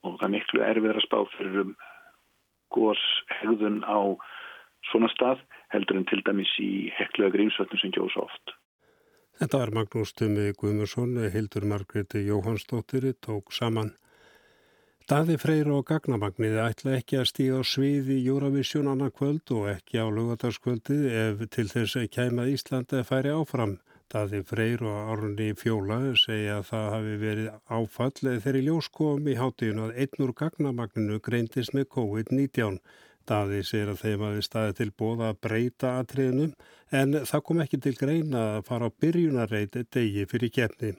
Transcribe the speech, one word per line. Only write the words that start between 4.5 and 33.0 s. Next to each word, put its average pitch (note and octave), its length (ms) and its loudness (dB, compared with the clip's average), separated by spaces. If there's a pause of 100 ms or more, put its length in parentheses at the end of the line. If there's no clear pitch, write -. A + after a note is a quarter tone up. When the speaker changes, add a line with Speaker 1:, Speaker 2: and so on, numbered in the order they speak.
Speaker 1:
svona A2+ 240 4
stað C3 260 2 (320)
heldur G2 300 0
en - 80 -2
til G2 160 2
dæmis G2 340 0
í G2 380 -2
Heklu G2+ 300 2
eða F#2+ 100 2
Grímsvötnum G#2 440 2
sem F#2+ 140 -4
gjósa F#2 300 -2
oft. - 300 -16 (840)
Speaker 2:
Þetta C3+ 240 2
var A2 80 -2
Magnús A2 400 -2
Tumi G#2 400 2
Guðmundsson, G#2+ 640 -2 (160)
Hildur G#2 320 -2
Margréti G2+ 640 -2
Jóhannsdóttir A2+ 840 -2 (100)
tók G#2 320 -8
saman. A2+ 380 0 (1160)
Daði D#3 320 4
Freyr D#3 320 4
og C#3 160 0
gagnamagnið A2 720 0
ætla A#2 380 -2
ekki - 180 -2
að B2 140 2
stíga C3 260 2
á C3 80 0
svið C#3 480 2
í C3+ 40 2 (120)
Eurovision C#3 640 2
annað C3+ 260 0
kvöld C#3+ 380 0
og G#2 160 0
ekki F#2+ 260 -4
á A2+ 80 2
laugardagskvöldið A#2+ 1040 0
ef A2 400 0
til A#2 220 0
þess A#2 320 0 (100)
kæmi A#2+ 300 0
að C3+ 100 0
Ísland C3 400 -4 (140)
færi C3+ 260 2
áfram. B2 460 0 (340)
Daði G#2 320 -2
Freyr A#2 400 0
og G#2 240 -4
Árný G#2+ 480 -2
Fjóla G#2+ 400 0 (160)
segja G#2+ 460 2
að G2 100 -8
það A2 240 -2
hafi G#2+ 320 -2
verið G#2+ 240 -2 (300)
áfall A#2+ 400 -2
þegar C3 420 0
í - 60 0
ljós D#3+ 260 -2
kom D3+ 320 0
í C3 140 2
hádeginu A2 480 -2
að A#2 100 -8
einn C3+ 300 0
úr A#2+ 160 -4
gagnamagninu A#2 840 -2
greindist A#2 480 0
með C#3 240 0
covid G#2+ 320 -2
nítján. B2 520 0 (440)